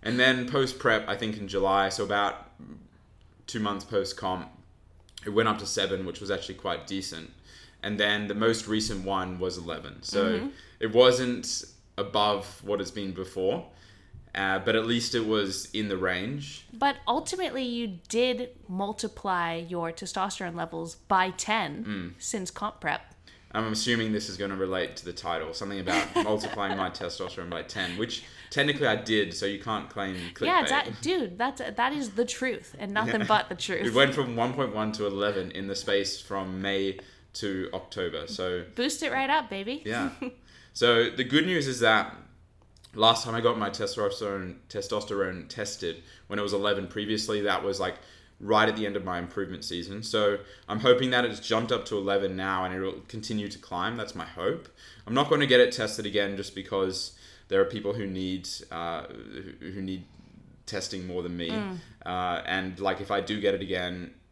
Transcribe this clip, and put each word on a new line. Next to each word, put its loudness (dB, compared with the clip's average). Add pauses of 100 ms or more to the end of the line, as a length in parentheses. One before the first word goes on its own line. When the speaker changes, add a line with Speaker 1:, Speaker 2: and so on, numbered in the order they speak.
Speaker 1:
And 0
then 6
post-prep, 4
I 0
think -2
in -6
July, 4
so -2
about 0 (960)
two -4
months -2
post-comp, -2 (760)
it -4
went 6
up 2
to -8
seven, 0
which -6
was -8
actually -4
quite -4
decent. -6 (540)
And -2
then 4
the -2
most 4
recent 0
one -2
was -2
eleven. -8
So 2
Speaker 2:
Mm-hmm. 2 (320)
Speaker 1:
it 0
wasn't 6 (320)
above 0
what 0
it's -4
been -6
before, -2 (680)
uh, 2
but 2
at 2
least 0
it 2
was 0
in -2
the 0
range. -2
Speaker 2:
But 2 (100)
ultimately, -2
you -4
did 2 (200)
multiply -2 (140)
your -2
testosterone -4
levels -6
by 2
ten -2
Speaker 1:
Mm. -6
Speaker 2:
since -4
comp -8
prep. -4 (400)
Speaker 1:
I'm 0
assuming 2
this -2
is -10
gonna -2
relate 0
to -14
the -8
title, -4
something -6
about 2 (100)
Speaker 2:
<laughs> 4
Speaker 1:
multiplying 0
my 0
testosterone -6
by -4
ten, -4
which -2 (240)
technically 2
I 4
did, 2
so -4
you -2
can't -4
claim -6 (160)
clickbait. -2
Speaker 2:
Yeah, 4
that, -2
dude, -2
that's, -2
that 0
is -4
the 2
truth -4
and -6
nothing 2
Speaker 1:
Yeah. 0
Speaker 2:
but 4
the -4
truth. -2
Speaker 1:
It 0
went 6
from 0
one 0
point -2
one 0
to -2
eleven 0
in -6
the -4
space 0
from -4
May 0 (360)
to -4
October, -4
so -4 (100)
Speaker 2:
Boost -2
it -2
right 0
up, 0
baby. -6
Speaker 1:
Yeah. -2 (100)
Speaker 2:
<laughs> -6 (440)
Speaker 1:
So 6
the -2
good 4
news 2
is -2
that 6 (800)
last 6
time -2
I 0
got 6
my 0
testosterone, -2 (140)
testosterone -2
tested -6 (260)
when -2
it 0
was 0
eleven 2
previously, 0
that 2
was, -2
like, -2 (440)
right 6
at 2
the -2
end -2
of -4
my -2
improvement -6
season. -6
So 4 (300)
I'm -2
hoping 6
that 4
it's -4
jumped 2
up 0
to -2
eleven 2
now 0
and -4
it'll -4
continue -4
to -12
climb. -4
That's -8
my -8
hope. -2 (400)
I'm -4
not 2
gonna 6
get 10
it 8
tested -2
again 0
just -8
because -2 (300)
there 4
are 8
people -4
who -4
need, -4 (220)
uh, -6
who, -12
who -8
need -6 (600)
testing -6
more -2
than -4
me. -2
Speaker 2:
Mm. -4 (300)
Speaker 1:
Uh, -2
and, -2
like, 0
if -8
I 2
do -2
get 4
it -2
again -4 (160)